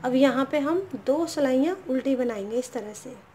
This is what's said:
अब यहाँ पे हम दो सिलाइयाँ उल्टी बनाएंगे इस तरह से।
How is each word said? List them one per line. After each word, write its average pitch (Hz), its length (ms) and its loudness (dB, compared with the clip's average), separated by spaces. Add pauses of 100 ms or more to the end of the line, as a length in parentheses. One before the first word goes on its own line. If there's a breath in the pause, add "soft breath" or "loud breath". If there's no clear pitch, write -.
अब 254 120 0
यहाँ 262 300 4
पे 294 140 -2
हम 330 220 0 (240)
दो 302 220 2
सिलाइयाँ 285 480 2 (140)
उल्टी 262 260 0
बनाएंगे 226 400 -4
इस 254 160 -4
तरह 214 220 -8
से। 262 220 -16 (180)